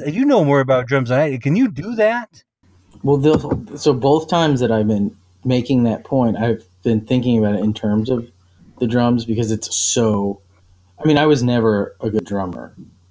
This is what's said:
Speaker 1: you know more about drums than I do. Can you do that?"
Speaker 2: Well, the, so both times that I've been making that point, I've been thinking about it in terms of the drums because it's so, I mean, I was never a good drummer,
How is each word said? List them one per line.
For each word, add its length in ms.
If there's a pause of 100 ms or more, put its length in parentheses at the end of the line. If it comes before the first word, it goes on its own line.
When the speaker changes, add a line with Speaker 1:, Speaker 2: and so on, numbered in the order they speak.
Speaker 1:
you 180
know 220
more 140
about 260
drums 240
than 100
I 100
do. 80
Can 180
you 120
do 280
that?" 460 (600)
Speaker 2:
Well, 160
the, 580
so 160
both 380
times 300
that 120
I've 160
been 260 (300)
making 400
that 200
point, 340
I've 260 (180)
been 200
thinking 360
about 160
it 100
in 100
terms 340
of 220 (480)
the 80
drums 380
because 260
it's 260
so, 640 (640)
I 40
mean, 120
I 80
was 160
never 580
a 100
good 140
drummer, 500 (360)